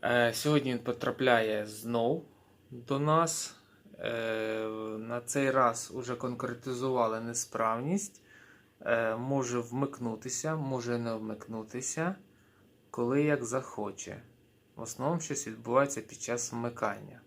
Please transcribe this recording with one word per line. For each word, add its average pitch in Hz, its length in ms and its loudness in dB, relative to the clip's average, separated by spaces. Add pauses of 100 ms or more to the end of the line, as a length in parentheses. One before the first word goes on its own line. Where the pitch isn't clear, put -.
Е, 120 300 6
сьогодні 143 360 4
він 120 80 0
потрапляє 120 880 4
знов 117 580 0 (460)
до 131 280 -4
нас. 160 580 4 (420)
Е, 110 680 -2 (300)
на 117 220 -6
цей 139 300 0
раз 123 440 2
уже 123 220 -4
конкретизували 120 1040 0
несправність. 117 1000 -2 (580)
Е, 117 360 2
може 123 420 0
вмикнутися, 123 960 -2
може 127 420 -2
не 117 160 -2
вмикнутися, 113 1000 -4 (760)
коли 120 320 2
як 147 220 4
захоче. 110 760 -6 (540)
В - 60 -10
основному 143 380 -2
щось - 260 -6
відбувається 120 540 2
під - 200 -16
час 120 320 -4
вмикання. 117 760 -4